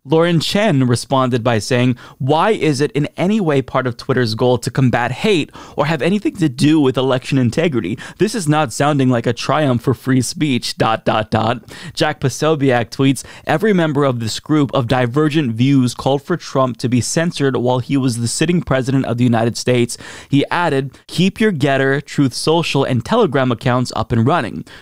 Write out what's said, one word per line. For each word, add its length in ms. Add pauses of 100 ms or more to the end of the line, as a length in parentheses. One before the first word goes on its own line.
Lauren 380
Chen 440
responded 600
by 140
saying, 360 (220)
"Why 340
is 300
it 100
in 240
any 240
way 220
part 260
of 80
Twitter's 400
goal 220
to 120
combat 440
hate 360 (280)
or 80
have 160
anything 340
to 140
do 320
with 160
election 400
integrity? 600 (200)
This 180
is 140
not 240
sounding 360
like 160
a 60
triumph 520
for 100
free 260
speech, 580
dot, 280
dot, 260
dot." 320 (300)
Jack 260
Posobiec 680
tweets, 340 (240)
"Every 240
member 320
of 160
this 220
group 320
of 160
divergent 640
views 400
called 280
for 140
Trump 440
to 100
be 100
censored 560
while 240
he 160
was 220
the 100
sitting 340
president 440
of 120
the 60
United 320
States." 420 (300)
He 240
added, 400 (160)
"Keep 320
your 140
Gettr, 500
Truth 300
Social, 500
and 220
Telegram 480
accounts 160 (260)
up 160
and 140
running." 400 (160)